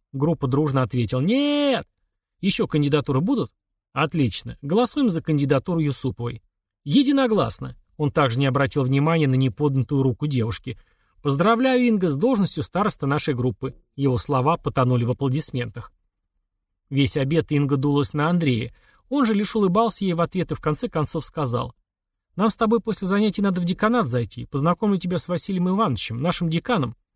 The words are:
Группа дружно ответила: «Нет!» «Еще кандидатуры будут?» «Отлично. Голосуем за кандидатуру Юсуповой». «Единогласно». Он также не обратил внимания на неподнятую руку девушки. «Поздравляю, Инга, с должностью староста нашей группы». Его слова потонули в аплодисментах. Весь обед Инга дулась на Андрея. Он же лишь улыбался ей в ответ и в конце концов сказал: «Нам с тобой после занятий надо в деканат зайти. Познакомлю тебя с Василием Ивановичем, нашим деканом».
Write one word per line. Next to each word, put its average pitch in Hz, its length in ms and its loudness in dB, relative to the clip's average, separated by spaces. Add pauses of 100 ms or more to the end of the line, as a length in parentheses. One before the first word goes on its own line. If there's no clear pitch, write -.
(120)
Группа 143 340 0
дружно 135 360 2
ответила: 123 380 -2
«Нет!» 277 640 0 (540)
«Еще 196 260 0
кандидатуры 143 540 0
будут?» 202 320 -2 (400)
«Отлично. 131 680 -2
Голосуем 226 480 0
за 165 100 -2
кандидатуру 147 600 0
Юсуповой». 123 640 -4 (420)
«Единогласно». 214 920 2 (220)
Он 147 120 0
также 120 280 2
не 139 80 2
обратил 131 380 0
внимания 147 420 2
на 131 80 2
неподнятую 135 680 0
руку 135 240 0
девушки. 120 520 -4 (420)
«Поздравляю, 226 640 2
Инга, 214 260 2
с 139 80 0
должностью 202 460 0
староста 185 440 -4
нашей 143 280 0
группы». 127 400 -4 (220)
Его 135 200 2
слова 139 400 0
потонули 127 480 0
в 117 60 -2
аплодисментах. 127 840 -4 (960)
Весь 139 300 0
обед 147 340 0
Инга 143 240 2
дулась 143 380 0
на 151 160 0
Андрея. 131 440 0 (360)
Он 269 160 2
же 220 80 2
лишь 208 220 -2
улыбался 202 500 0
ей 175 80 0
в 165 60 -2
ответ 170 320 -2
и - 20 -2
в - 60 -8
конце 156 280 -2
концов 156 360 -4
сказал: 123 500 -4 (600)
«Нам 208 140 2
с - 80 -2
тобой 226 240 2
после 202 260 -6
занятий 202 360 0
надо 190 180 0
в 175 40 -2
деканат 214 440 0
зайти. 120 380 -4
Познакомлю 175 520 0
тебя 180 200 -4
с - 100 -6
Василием 180 400 -2
Ивановичем, 185 480 -2
нашим 165 320 -2
деканом». 165 480 -2 (200)